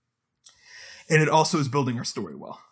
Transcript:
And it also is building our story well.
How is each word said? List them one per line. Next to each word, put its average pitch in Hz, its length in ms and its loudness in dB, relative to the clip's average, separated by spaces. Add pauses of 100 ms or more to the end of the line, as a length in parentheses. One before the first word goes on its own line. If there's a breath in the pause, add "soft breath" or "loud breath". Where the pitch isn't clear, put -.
(1080 loud breath)
And 160 120 6
it 151 80 2
also 156 300 2
is 131 100 -2
building 127 300 -2
our - 40 -8
story 87 320 -10
well. - 240 -18 (120)